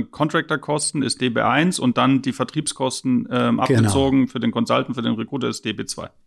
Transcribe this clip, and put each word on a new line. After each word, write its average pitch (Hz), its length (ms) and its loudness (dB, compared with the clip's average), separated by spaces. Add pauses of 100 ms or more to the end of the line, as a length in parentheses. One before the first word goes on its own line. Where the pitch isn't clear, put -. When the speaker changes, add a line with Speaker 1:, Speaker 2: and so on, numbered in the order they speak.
Speaker 1:
Contractorkosten 151 920 -2
ist - 160 -2
D 127 100 0
B 113 120 0
eins 143 380 2
und 127 180 2
dann 127 240 4
die 131 100 -2
Vertriebskosten, 127 1000 -2
ähm, 120 280 2
Speaker 2:
Genau. - 60 0
Speaker 1:
abgezogen 131 680 4
für 131 100 -8
den 117 120 0
Consultant, 120 440 0
für 120 60 -6
den 117 140 0
Recruiter 120 340 -4
ist - 160 -8
D 110 80 -4
B 110 120 -6
zwei. - 220 -10 (200)